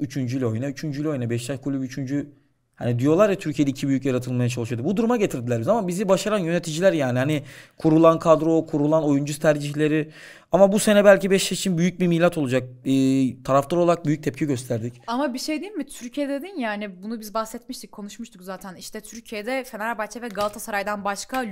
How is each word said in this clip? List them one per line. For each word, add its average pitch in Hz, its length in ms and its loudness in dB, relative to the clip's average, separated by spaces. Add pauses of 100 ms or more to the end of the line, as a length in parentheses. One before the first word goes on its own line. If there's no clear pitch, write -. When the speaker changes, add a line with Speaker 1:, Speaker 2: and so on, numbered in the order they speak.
Speaker 1:
"Üçüncüyle 131 440 -4
oyna, 113 220 -2
üçüncüyle 147 400 -6
oyna. 123 220 -4
Beşiktaş 120 300 -4
kulübü 139 240 -4
üçüncü." 139 480 -6 (440)
Hani 120 220 -2
diyorlar 165 320 4
ya 185 80 -2
Türkiye'de 147 320 0
iki 139 180 -4
büyük 131 160 0
yaratılmaya 123 440 0
çalışıyordu. 120 360 -4
Bu 185 120 0
duruma 233 200 2
getirdiler 120 440 -2
bizi 113 100 0
ama 214 180 0
bizi 180 200 -2
başaran 202 300 2
yöneticiler 170 540 0
yani. 131 260 0
Hani 143 240 0 (360)
kurulan 160 400 6
kadro, 160 480 4
kurulan 151 380 2
oyuncu 147 340 0
tercihleri. 151 720 0 (420)
Ama 190 200 6
bu 214 60 2
sene 208 260 6
belki 196 260 8
Beşiktaş 190 280 2
için 180 200 0
büyük 180 220 0
bir 180 60 4
milat 170 320 4
olacak. 131 240 0 (240)
Ee, 135 560 2
taraftar 139 340 2
olarak 170 300 2
büyük 151 180 -2
tepki 151 220 -4
gösterdik. 120 600 -4
Speaker 2:
Ama 247 280 -2
bir 254 40 -8
şey 311 220 -6
diyeyim 403 180 -10
mi? 269 80 -6
Türkiye 262 420 -8
dedin 302 320 -8
ya 220 100 -4
hani 202 320 -10
bunu 220 180 -8
biz 208 140 -14
bahsetmiştik, 226 580 -8
konuşmuştuk 202 500 -16
zaten. 185 320 -14
İşte - 260 -14
Türkiye'de 226 640 -8
Fenerbahçe 220 580 -8
ve 247 60 -10
Galatasaray'dan 208 760 -6
başka 202 480 -6